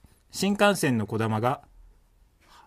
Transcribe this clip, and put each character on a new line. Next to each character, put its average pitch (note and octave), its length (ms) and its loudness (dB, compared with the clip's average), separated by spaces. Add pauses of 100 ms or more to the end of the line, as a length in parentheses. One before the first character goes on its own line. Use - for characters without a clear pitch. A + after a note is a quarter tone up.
(320)
新 G3 200 0
幹 G3+ 220 4
線 C3+ 240 0
の G#2 80 -2
こ G#2+ 120 -4
だ A2 100 0
ま A2 120 -2
が、 B2 220 -2 (1040)